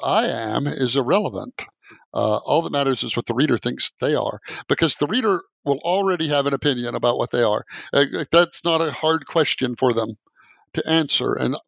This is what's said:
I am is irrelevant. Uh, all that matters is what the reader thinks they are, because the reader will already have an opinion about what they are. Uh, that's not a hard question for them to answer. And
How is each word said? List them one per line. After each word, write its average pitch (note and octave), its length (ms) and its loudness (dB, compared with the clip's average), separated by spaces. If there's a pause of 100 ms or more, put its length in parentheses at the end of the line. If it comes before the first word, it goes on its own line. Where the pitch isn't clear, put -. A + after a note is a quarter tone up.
I F3+ 240 2
am A#2 400 -2
is C3 280 -2
irrelevant. C3+ 680 -2 (480)
Uh, G#2+ 320 2
all D#3 160 2
that D#3+ 100 -4
matters C3+ 320 0
is A2 120 -6
what A#2 100 -2
the - 80 -2
reader C3+ 240 2
thinks - 420 -4
they D3 160 0
are, G#2+ 240 -2 (300)
because - 260 2
the D3 120 0
reader G#3 360 0 (220)
will C3+ 140 0
already F3+ 500 0
have C#3+ 160 2
an C#3+ 80 0
opinion B2 420 0
about B2 220 2
what A#2+ 120 0
they B2 140 2
are. G#2+ 220 2 (260)
Uh, C#3+ 140 4 (260)
that's E3+ 320 2
not E3 180 2
a D#3+ 100 -2
hard D#3 340 0
question C3 500 0
for B2 180 2
them A2+ 160 0 (640)
to - 160 -4
answer. C#3+ 440 2
And B2+ 240 0 (100)